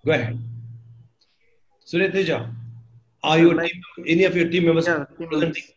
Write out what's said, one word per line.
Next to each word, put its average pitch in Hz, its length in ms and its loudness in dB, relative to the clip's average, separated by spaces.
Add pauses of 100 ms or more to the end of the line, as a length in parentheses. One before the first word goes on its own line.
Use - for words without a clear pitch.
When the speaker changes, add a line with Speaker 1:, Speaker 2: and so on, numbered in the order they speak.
Speaker 1:
Go 151 60 0
ahead. 120 260 -2 (1500)
Surya 180 260 0
Teja, 160 420 -2 (680)
are 156 120 2
Speaker 2:
Sir, 165 60 6
Speaker 1:
you 170 100 8
a 170 40 2
Speaker 2:
like 170 160 -2
Speaker 1:
team, 180 360 -18
any 175 180 4
of 175 120 0
your 170 100 2
team 170 180 0
members 165 220 4
Speaker 2:
Yeah, 151 180 0 (120)
team 165 100 -10
Speaker 1:
presenting? 156 120 -2
Speaker 2:
members. - 380 -4